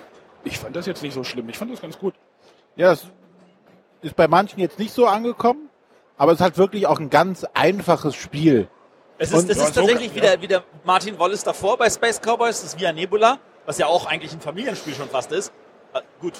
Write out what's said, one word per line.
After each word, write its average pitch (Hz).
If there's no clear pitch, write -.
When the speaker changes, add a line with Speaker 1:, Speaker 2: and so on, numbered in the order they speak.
Speaker 1:
ich -
fand -
das 175
jetzt 185
nicht 143
so 131
schlimm. 120
Ich 117
fand 240
das 240
ganz 160
gut. 190
Speaker 2:
Ja, 180
es -
ist 151
bei 165
manchen 190
jetzt 180
nicht 214
so 240
angekommen, 240
aber 151
es 160
ist 180
halt 180
wirklich 196
auch 147
ein 151
ganz 170
einfaches 160
Spiel. 143
Speaker 3:
Es 160
ist, 170
Speaker 2:
Und 180
Speaker 3:
es 202
Speaker 1:
Ja, 143
Speaker 3:
ist 151
Speaker 1:
so 247
Speaker 3:
tatsächlich 240
Speaker 1:
kann, 175
Speaker 3:
wieder, 208
Speaker 1:
ja. 165
Speaker 3:
wieder 180
Martin 185
Wallace 180
davor 196
bei 233
Space 226
Cowboys, 233
das 160
ist 160
Via 180
Nebula, 208
was 151
ja -
auch 170
eigentlich 151
ein 160
Familienspiel 175
schon 135
fast 127
ist. 180
Äh, 135
gut, 170